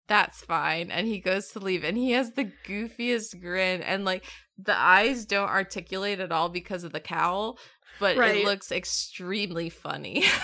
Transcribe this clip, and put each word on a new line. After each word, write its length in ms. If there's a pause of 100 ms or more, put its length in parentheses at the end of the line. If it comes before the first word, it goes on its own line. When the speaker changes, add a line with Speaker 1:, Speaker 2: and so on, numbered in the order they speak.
Speaker 1:
"That's 340
fine." 480
And 160
he 140
goes 300
to 100
leave, 240
and 160
he 140
has 200
the 180 (140)
goofiest 760
grin, 440
and, 220
like, 200 (320)
the 180
eyes 500
don't 240
articulate 680
at 120
all 180
because 340
of 100
the 60
cowl, 600 (400)
but 180
Speaker 2:
Right. 200
Speaker 1:
it 80
looks 260
extremely 1000
funny. 540 (200)